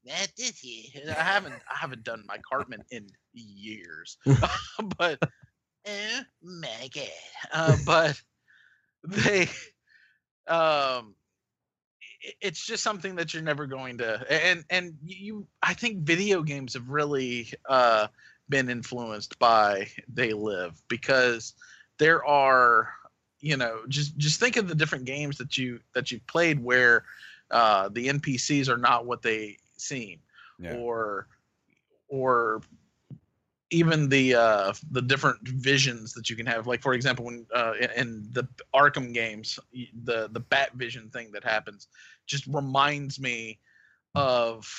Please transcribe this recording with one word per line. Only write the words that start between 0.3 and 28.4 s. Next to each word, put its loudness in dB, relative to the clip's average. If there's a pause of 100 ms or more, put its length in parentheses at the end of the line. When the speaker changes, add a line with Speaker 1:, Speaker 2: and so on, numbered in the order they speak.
Speaker 1:
this -10
year. -18
I -4
haven't, 0 (160)
I -8
haven't -10
done -10
Mike -12
Hartman -6
in -14 (280)
years. -16
<laughs> -2 (720)
But, 0 (680)
oh -8 (220)
my -14
God. -10 (440)
Uh, 4 (100)
but 4 (840)
they, 2 (1040)
um, 0 (1080)
i-, -14
it's -6
just -6
something -4
that -4
you're -8
never -4
going -10
to, -4
and, 2
and -4
you, -14 (160)
I 0
think -4
video 2
games -6
have -10
really, -2 (160)
uh, 4 (400)
been 0
influenced -8
by 6 (240)
They 0
Live, -6
because 2 (440)
there 6
are, 6 (480)
you 0
know, -2
just, -4
just 2
think 2
of 0
the -4
different 0
games -6
that -8
you, -6 (140)
that -4
you've -12
played 2
where, 6 (460)
uh, 6
the -4
N 0
P -2
Cs 0